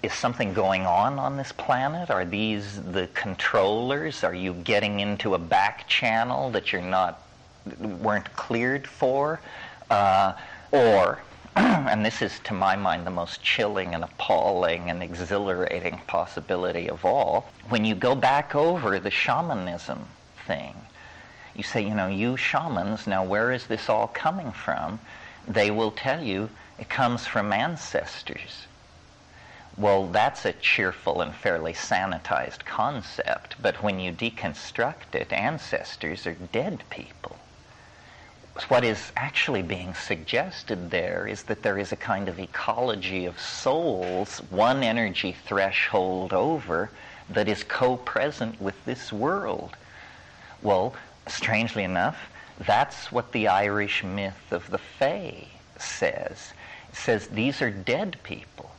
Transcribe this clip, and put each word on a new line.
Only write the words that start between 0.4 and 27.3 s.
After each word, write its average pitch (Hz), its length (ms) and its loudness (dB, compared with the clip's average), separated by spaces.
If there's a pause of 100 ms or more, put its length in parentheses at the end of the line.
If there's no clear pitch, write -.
going 95 320 4
on 104 320 4
on 139 200 -2
this 135 160 -6
planet? 147 560 0
Are 92 160 2
these 101 580 -2
the 90 300 -2
controllers? 117 1120 0
Are 90 100 0
you 92 180 -2
getting 104 460 2
into 101 360 0
a 87 40 2
back 95 480 2
channel 123 640 2
that 107 220 0
you're 90 80 0
not, 90 400 2 (580)
weren't 104 560 -2
cleared 127 500 0
for? 143 540 0 (500)
Uh, 98 440 6 (400)
or, 104 480 8 (160)
<clears throat> - 180 -14
and 135 500 4
this - 160 0
is 104 180 -2
to - 140 -6
my 95 220 4
mind 87 320 0
the 92 40 -4
most 87 320 -4
chilling 98 520 2
and 82 80 -2
appalling 87 840 2
and 87 140 -2
exhilarating 90 1040 -2
possibility 85 840 -2
of - 160 -6
all, 117 440 2 (200)
when 110 160 2
you 110 100 2
go 123 200 2
back 139 400 2
over 147 440 2
the 98 120 -2
shamanism 127 960 -2 (420)
thing, 71 280 -4 (800)
you - 80 -8
say, - 180 0
you 104 140 -2
know, 95 120 2
"You 113 300 0
shamans, 110 680 -2
now 95 160 2
where 107 280 2
is 123 160 -2
this 107 220 -4
all 113 180 4
coming 160 440 -4
from?" 82 480 -4 (480)
They 104 240 4
will 107 200 2
tell 143 320 -2
you 104 260 -2 (300)
it 110 100 -14
comes 120 380 0
from 104 260 0